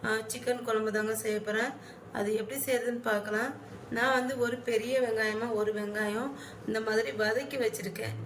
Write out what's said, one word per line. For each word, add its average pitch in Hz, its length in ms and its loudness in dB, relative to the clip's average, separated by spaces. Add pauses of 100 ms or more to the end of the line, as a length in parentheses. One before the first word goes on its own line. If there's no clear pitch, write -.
ஆ, 220 80 2
சிக்கன் 240 480 -2
குழம்பு 220 300 2
தாங்க 214 240 0
செய்ய 214 260 0
போறேன். 220 280 0 (440)
அது 208 220 0
எப்படி 226 240 -2
செய்யறதுன்னு 240 420 2
பார்க்கலாம். 214 520 2 (360)
நான் 247 240 4
வந்து 254 240 2
ஒரு 240 200 2
பெரிய 240 440 2
வெங்காயமா 220 520 2
ஒரு 214 200 2
வெங்காயம் 208 580 0 (360)
இந்த 220 140 0
மாதிரி 220 300 2
வதக்கி 220 460 0
வச்சிருக்கேன். 214 540 -2 (140)